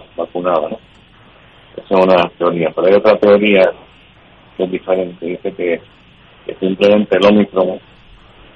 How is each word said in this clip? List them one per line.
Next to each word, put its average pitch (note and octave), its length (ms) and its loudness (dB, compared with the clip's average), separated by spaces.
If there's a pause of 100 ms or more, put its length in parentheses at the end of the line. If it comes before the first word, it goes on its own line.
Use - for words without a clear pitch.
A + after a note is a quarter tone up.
(160)
vacunada, E2+ 520 -4
¿no? - 100 -12 (1000)
Esa - 220 -4
es F#2 60 4
una F2+ 320 2
teoría. E2+ 380 -2
Pero D#2+ 140 -2
hay G2 60 4
otra G#2 220 2
teoría G2+ 460 2 (920)
que F#2+ 80 -4
es F2+ 80 -6
diferente, F#2 520 -6
dice F2 280 -8
que, F2 280 -6 (640)
que - 100 -12
simplemente G2+ 600 0
el F#2+ 100 2
Omicron G2 520 0 (760)